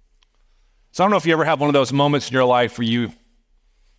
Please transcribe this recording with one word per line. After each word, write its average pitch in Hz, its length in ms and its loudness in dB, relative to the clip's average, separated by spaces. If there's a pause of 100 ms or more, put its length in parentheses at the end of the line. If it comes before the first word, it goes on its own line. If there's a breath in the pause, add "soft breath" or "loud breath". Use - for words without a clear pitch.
(920)
So 175 140 -2
I - 0 -
don't 208 60 2
know 202 80 2
if 151 80 -4
you 165 60 2
ever 156 120 0
have 147 160 0
one 147 80 0
of 143 60 0
those 131 180 2
moments 143 360 0
in - 40 -12
your 127 140 2
life 123 300 0
where 120 120 -4
you 117 240 -4 (880)